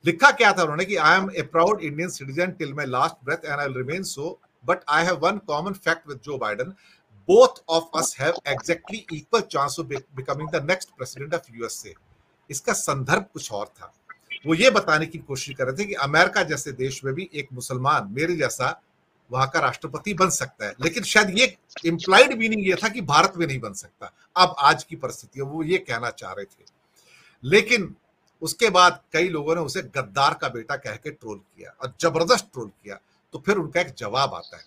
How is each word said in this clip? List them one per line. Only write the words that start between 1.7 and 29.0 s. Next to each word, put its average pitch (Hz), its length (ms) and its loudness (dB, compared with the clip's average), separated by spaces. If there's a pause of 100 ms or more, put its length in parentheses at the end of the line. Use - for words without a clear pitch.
Indian 160 360 -6
citizen 143 380 -4
till 156 240 -8
my 143 140 -6
last 131 280 0 (140)
breath 160 220 -4
and 143 100 -4
I 143 80 -2
will 127 180 -4
remain 170 180 -6
so, 160 320 -8 (340)
but 180 80 2 (160)
I 165 160 4
have 156 140 -2
one 196 160 0 (120)
common 165 220 -4
fact 165 380 -4
with 131 80 -12 (100)
Joe 135 100 -6
Biden, 110 320 -4 (600)
both 233 220 10 (200)
of 160 280 0
us - 200 -4
have 156 120 0
exactly 165 840 -6
equal 214 360 -2
chance 143 240 -2
of 135 120 -6
be-, 131 320 -10
becoming 151 300 -6
the 160 120 0
next 185 220 -2 (140)
president 139 320 -10
of 117 300 -10
U 110 80 -8
S - 140 -14
A।" 101 40 -16 (600)
इसका 175 240 -4
संदर्भ 147 600 -2
कुछ - 180 -12
और 104 140 -6
था। - 280 -20 (540)
वो 160 60 2
ये 220 160 6
बताने 160 360 2
की 165 120 -14
कोशिश 135 380 -10
कर 131 100 -2
रहे 131 100 -4
थे 202 100 -4
कि 202 80 -8
अमेरिका 170 500 2
जैसे 147 280 -4
देश 131 340 -6
में 135 80 -4
भी 180 200 -8
एक 147 200 -10
मुसलमान 127 580 -2
मेरे 160 240 -2
जैसा 135 460 -2 (500)
वहां 131 160 2
का 160 120 0
राष्ट्रपति 147 540 -4
बन 180 160 4
सकता - 360 -6
है, 101 160 -8
लेकिन 170 220 -2
शायद 202 360 2
ये 254 180 2 (280)
implied 190 480 6
meaning 220 340 -2
ये 185 80 4
था 214 140 -2
कि 220 120 -8
भारत 156 360 4
में 170 100 0
नहीं 135 120 -6
बन 104 140 -10
सकता। - 400 -16 (240)
अब 180 220 6
आज 151 240 6
की 165 120 -14
परिस्थिति - 440 -12
है, 139 60 -4
वो 156 180 -6
ये 175 140 0
कहना 120 320 -4
चाह 95 240 -14
रहे 98 120 -10
थे। - 200 -20 (800)
लेकिन 208 520 2 (460)
उसके 214 280 0
बाद 180 320 6 (120)